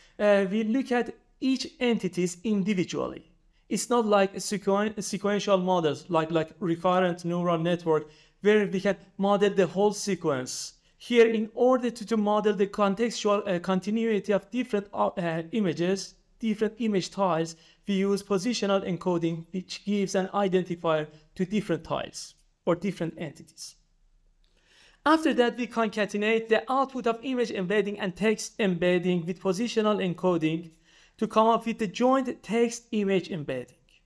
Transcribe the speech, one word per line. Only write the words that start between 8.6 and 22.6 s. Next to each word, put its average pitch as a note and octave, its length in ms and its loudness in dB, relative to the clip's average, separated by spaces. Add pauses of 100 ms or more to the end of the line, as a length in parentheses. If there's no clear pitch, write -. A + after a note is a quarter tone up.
we F3+ 120 -2
can F#3+ 160 0 (220)
model G3+ 320 4
the F#3+ 160 2
whole G3+ 260 2
sequence. D#3+ 840 -4 (240)
Here, A#3 280 6
in A3 300 0
order B3 340 4
to, A3+ 160 -10
to A3+ 100 -2
model G#3 380 2
the F#3+ 140 0
contextual, G#3 800 0
uh, F3+ 120 0
continuity G#3 720 -2
of F#3+ 180 -2
different, A#3 420 -4
uh, G#3 140 0
uh, E3+ 340 -4 (100)
images, F#3 600 -2 (240)
different G#3+ 400 -2
image G#3 320 -2
tiles, E3 460 0 (320)
we G3+ 80 0
use G3 260 0
positional G3 680 0
encoding, E3+ 600 -2
which - 340 -10
gives G3 300 0
an F#3+ 140 0
identifier E3+ 800 0 (260)
to F#3 120 -2
different F3+ 380 -2
tiles - 520 -8 (320)